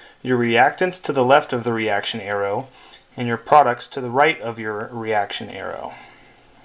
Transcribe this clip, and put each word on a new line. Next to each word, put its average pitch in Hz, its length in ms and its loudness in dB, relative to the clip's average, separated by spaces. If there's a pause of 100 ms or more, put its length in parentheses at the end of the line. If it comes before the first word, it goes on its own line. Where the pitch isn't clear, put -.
(220)
your 127 160 0
reactants 127 640 2
to 156 100 -6
the 135 120 2
left 139 280 4
of 117 120 -4
the 120 100 0
reaction 107 440 -2
arrow 101 500 -4 (460)
and 123 140 -4
your 117 80 0
products 127 520 4
to - 120 -8
the 123 100 -6
right 143 300 2
of 113 180 -8
your 107 320 -8
reaction 110 600 -4
arrow. 90 420 -10 (720)